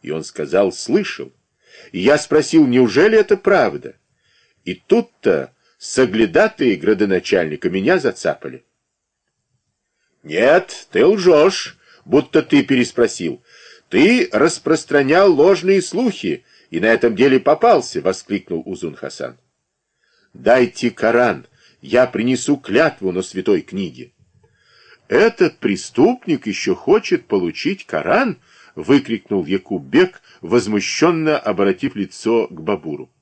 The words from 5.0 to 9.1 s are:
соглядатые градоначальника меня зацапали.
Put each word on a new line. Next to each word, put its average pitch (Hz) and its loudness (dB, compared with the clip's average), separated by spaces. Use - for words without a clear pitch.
соглядатые 123 0
градоначальника 92 -2
меня 101 0
зацапали. 80 -6